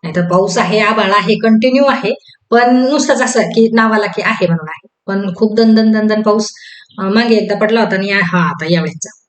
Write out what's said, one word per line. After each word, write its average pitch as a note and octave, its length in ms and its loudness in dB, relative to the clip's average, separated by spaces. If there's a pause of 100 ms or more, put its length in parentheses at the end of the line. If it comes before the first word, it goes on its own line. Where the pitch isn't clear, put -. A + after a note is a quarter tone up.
नाहीतर E3+ 180 -4
पाऊस F#3 360 0
आहे, G#3+ 220 0
आभाळ G#3 320 0
आहे, G3+ 240 2
कंटिन्यू A3+ 500 2
आहे, B3+ 300 -2 (340)
पण A#3+ 260 4
नुसतंच C4 460 0
असं A#3 200 -2
की A3+ 300 2
नावाला G#3+ 340 0
की G3 160 -6
आहे F#3 260 -2
म्हणून E3 220 -2
आहे. - 180 -18 (180)
पण G3 300 -4
खूप G#3+ 220 -2
दणदण A3 340 4
दणदण G#3+ 300 0
पाऊस, G#3+ 320 0 (460)
अं, G3 140 -4
मागे A3+ 220 2
एकदा G3+ 200 -2
पडला A3 260 0
होता F#3+ 140 -2
आणि G3 160 -4
हा F#3 280 -2
आता E3+ 340 -2
यावेळेसचा. D#3 360 -4 (200)